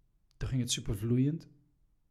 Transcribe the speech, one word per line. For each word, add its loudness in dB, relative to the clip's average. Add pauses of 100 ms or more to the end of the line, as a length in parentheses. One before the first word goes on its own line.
(360)
Toen -4
ging 0
het -2
super -2
vloeiend. 0 (640)